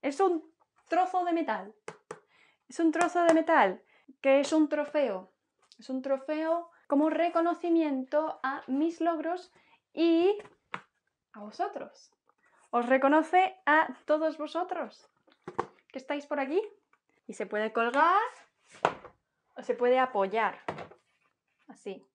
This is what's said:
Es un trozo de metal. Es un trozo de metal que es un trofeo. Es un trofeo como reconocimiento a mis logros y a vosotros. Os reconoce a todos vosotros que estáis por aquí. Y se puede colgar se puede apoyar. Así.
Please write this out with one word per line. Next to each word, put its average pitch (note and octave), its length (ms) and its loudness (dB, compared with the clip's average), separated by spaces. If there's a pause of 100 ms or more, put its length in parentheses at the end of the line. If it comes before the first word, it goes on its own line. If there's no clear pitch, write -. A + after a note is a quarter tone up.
Es C#4+ 180 -6
un F4+ 320 0 (360)
trozo F4+ 360 0
de F4 100 -2
metal. A3 400 -4 (920)
Es - 120 -14
un E4 120 4
trozo E4+ 320 0
de E4 100 6
metal D#4 480 2 (400)
que C4+ 180 4
es C#4+ 140 -2
un D#4 160 4
trofeo. D4 640 -4 (460)
Es A#3 120 -20
un C4 120 -6
trofeo D#4 680 -4 (180)
como D4+ 220 4
reconocimiento D#4+ 1300 0
a C4+ 240 -6
mis D#4 340 -2
logros E4 500 -4 (420)
y E4+ 440 2 (960)
a A3 60 -20
vosotros. - 720 -10 (600)
Os A#3+ 160 0
reconoce D4+ 680 4 (100)
a D4+ 220 4 (180)
todos D#4 320 0
vosotros D#4+ 720 -8 (800)
que C4+ 80 -12
estáis C#4+ 280 -8
por D4 120 -4
aquí. C#4 220 -2 (680)
Y G#3+ 60 -14
se G#3+ 120 -8
puede G#3+ 260 -6
colgar C#4 480 2 (1400)
se A#3+ 140 -4
puede B3 240 2
apoyar. G#3+ 600 -2 (1080)
Así. G#3 480 -16